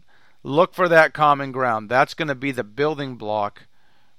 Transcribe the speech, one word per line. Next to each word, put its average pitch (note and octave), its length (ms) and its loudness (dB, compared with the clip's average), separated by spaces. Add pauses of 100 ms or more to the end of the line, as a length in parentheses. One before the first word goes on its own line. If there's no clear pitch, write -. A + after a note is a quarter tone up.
(420)
Look D3 320 0
for F3+ 160 0
that D#3+ 240 6
common C#3+ 360 2
ground. A#2+ 380 -4
That's C3 240 2
gonna D#3 220 -6
be C3+ 180 -6
the A#2+ 120 -6
building C#3 520 -6
block G#2+ 460 -6 (560)